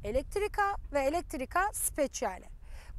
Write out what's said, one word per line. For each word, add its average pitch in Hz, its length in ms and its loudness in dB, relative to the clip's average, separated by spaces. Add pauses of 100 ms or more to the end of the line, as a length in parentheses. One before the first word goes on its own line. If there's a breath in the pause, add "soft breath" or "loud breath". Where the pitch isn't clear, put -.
Elektrika 403 720 2 (180)
ve 277 100 4
Elektrika 320 680 2
Speciale. - 760 -2 (500 loud breath)